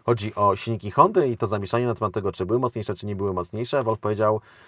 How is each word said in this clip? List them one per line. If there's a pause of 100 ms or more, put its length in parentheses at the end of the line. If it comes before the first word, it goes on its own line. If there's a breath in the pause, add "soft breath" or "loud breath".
chodzi
o
silniki
Hondy
i
to
zamieszanie
na
temat
tego,
czy
były
mocniejsze,
czy
nie
były
mocniejsze.
Wolf
powiedział: (260 loud breath)